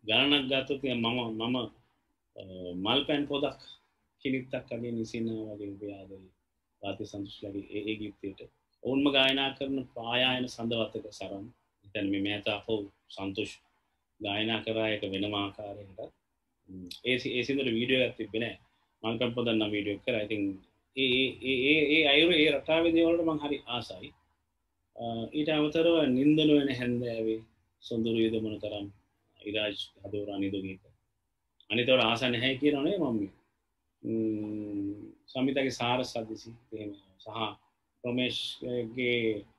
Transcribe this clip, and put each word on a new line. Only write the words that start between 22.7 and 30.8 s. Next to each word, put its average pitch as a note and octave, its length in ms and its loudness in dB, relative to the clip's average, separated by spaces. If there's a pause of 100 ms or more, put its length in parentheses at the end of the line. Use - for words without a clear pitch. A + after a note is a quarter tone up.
දේවල් E3 200 6
වලට E3+ 140 2
මං D#3 120 0
හරි D3 260 -2
ආසයි. A#2+ 440 -8 (840)
අ, A#2 80 -10 (280)
ඊට D3+ 180 0
අමතරව D#3 460 4 (120)
නින්ද C#3+ 320 6
නොවන D3 360 6
හැන්දෑවේ A#2+ 640 0 (440)
සොඳුරු A2+ 360 0
යුද A2+ 220 4
මොන G#2+ 180 -4
තරම් G#2 280 -6 (520)
ඉරාජ් G#2 360 -4 (240)
හදෝරා G2+ 400 -6
නිදු G2 220 0
ගීත. F#2+ 200 -10 (880)